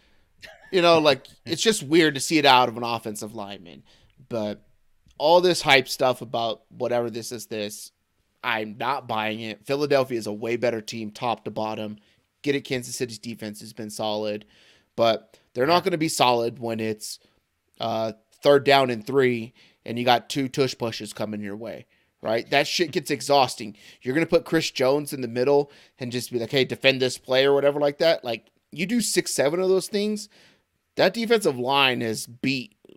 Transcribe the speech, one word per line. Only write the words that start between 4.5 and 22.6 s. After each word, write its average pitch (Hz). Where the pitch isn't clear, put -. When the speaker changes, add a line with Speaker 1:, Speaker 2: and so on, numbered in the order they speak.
Speaker 1:
all 170
this 175
hype 135
stuff 127
about 117
whatever 120
this 113
is, 113
this, 104
I'm 110
not 123
buying 110
it. 110
Philadelphia 139
is 107
a 104
way 117
better 113
team, 110
top 117
to -
bottom. 107
Get 143
it, 139
Kansas 123
City's 120
defense 107
has 110
been 110
solid, 107
but 113
they're 127
not 170
Speaker 2:
Yeah. -
Speaker 1:
gonna 175
be 156
solid 120
when 113
it's, 110
uh, 113
third 143
down 139
and 113
three 123
and 113
you 123
got 120
two 135
tush 131
pushes 110
coming 107
your 101
way, 104
right? 113
That 147